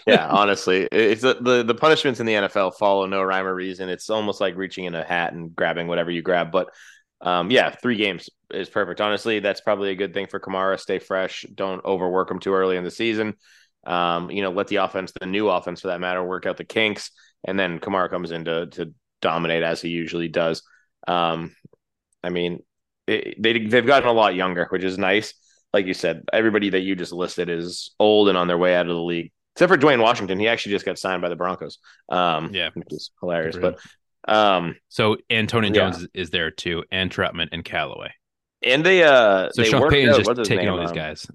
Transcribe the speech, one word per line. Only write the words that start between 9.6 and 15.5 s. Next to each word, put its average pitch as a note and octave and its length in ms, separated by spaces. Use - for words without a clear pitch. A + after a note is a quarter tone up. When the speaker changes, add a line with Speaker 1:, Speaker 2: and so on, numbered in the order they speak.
Speaker 1:
probably G2+ 300
a F#2+ 40
good F#2+ 180
thing G2 140
for G2 120
Kamara. F#2+ 400
Stay F#2+ 200
fresh. - 540
Don't F#2+ 320
overwork F#2 440
him F#2 100
too G2 140
early F#2+ 240
in F2+ 60
the F2 80
season. A2 440
Um, F2 460
you G2 100
know, F#2+ 100
let F#2+ 160
the G2+ 100
offense, F#2 420
the F#2 60
new G2+ 240
offense F2+ 320